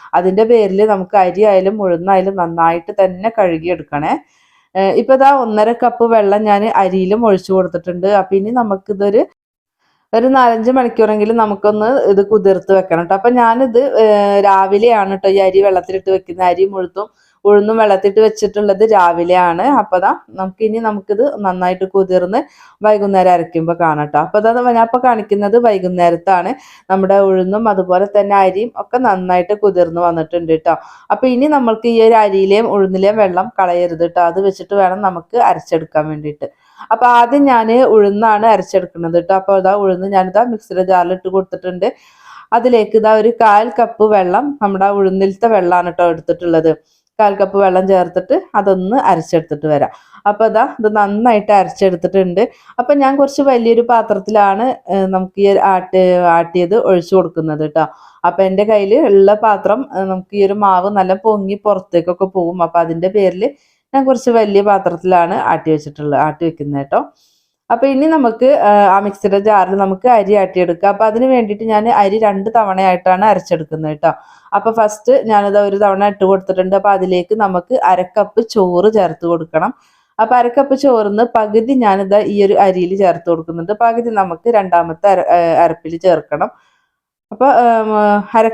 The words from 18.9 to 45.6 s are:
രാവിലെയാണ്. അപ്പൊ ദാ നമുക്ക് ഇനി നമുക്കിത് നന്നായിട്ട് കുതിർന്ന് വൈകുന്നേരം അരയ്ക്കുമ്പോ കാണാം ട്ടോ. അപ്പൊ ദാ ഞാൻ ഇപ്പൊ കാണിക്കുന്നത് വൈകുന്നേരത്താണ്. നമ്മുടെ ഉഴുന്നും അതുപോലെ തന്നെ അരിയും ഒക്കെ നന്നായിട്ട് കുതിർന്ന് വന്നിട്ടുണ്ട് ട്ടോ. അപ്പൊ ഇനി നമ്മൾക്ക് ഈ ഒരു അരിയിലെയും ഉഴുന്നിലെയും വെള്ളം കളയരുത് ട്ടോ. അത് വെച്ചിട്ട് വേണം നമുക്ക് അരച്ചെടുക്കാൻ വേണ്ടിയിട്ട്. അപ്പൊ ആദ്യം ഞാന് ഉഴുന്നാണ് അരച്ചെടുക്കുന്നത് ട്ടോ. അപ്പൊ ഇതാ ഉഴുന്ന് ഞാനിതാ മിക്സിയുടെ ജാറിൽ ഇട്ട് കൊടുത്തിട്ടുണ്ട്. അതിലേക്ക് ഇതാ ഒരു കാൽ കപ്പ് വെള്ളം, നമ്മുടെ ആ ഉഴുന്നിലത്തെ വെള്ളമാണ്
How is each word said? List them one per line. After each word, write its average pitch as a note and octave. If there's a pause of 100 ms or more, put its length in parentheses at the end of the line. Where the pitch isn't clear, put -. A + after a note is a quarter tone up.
രാവിലെയാണ്. F3 (160)
അപ്പൊ F#3+
ദാ G3 (180)
നമുക്ക് F#3+
ഇനി A3
നമുക്കിത് G#3+ (180)
നന്നായിട്ട് F#3
കുതിർന്ന് F#3 (420)
വൈകുന്നേരം G3
അരയ്ക്കുമ്പോ E3
കാണാം D#3
ട്ടോ. D3
അപ്പൊ E3
ദാ A3 (200)
ഞാൻ A#3
ഇപ്പൊ A#3
കാണിക്കുന്നത് G#3
വൈകുന്നേരത്താണ്. F3+ (380)
നമ്മുടെ F#3+
ഉഴുന്നും F#3+
അതുപോലെ F#3
തന്നെ G3+
അരിയും G3
ഒക്കെ -
നന്നായിട്ട് F#3
കുതിർന്ന് F3
വന്നിട്ടുണ്ട് E3+
ട്ടോ. E3 (360)
അപ്പൊ B3+
ഇനി B3+
നമ്മൾക്ക് A#3+
ഈ A#3
ഒരു A3+
അരിയിലെയും G3+
ഉഴുന്നിലെയും F#3+
വെള്ളം F#3+
കളയരുത് F3
ട്ടോ. F3
അത് E3+
വെച്ചിട്ട് F#3+
വേണം F#3+
നമുക്ക് F#3+
അരച്ചെടുക്കാൻ D#3+
വേണ്ടിയിട്ട്. D3+ (420)
അപ്പൊ A3+
ആദ്യം A#3+
ഞാന് A3+ (120)
ഉഴുന്നാണ് G#3
അരച്ചെടുക്കുന്നത് F3+
ട്ടോ. F#3
അപ്പൊ F#3+
ഇതാ F#3
ഉഴുന്ന് F#3+
ഞാനിതാ F#3+
മിക്സിയുടെ G#3
ജാറിൽ F3+
ഇട്ട് F#3
കൊടുത്തിട്ടുണ്ട്. F#3 (640)
അതിലേക്ക് A3+
ഇതാ G#3+
ഒരു G#3+ (100)
കാൽ G#3+
കപ്പ് A3+
വെള്ളം, G#3 (140)
നമ്മുടെ G3
ആ G3+
ഉഴുന്നിലത്തെ G3
വെള്ളമാണ് F3+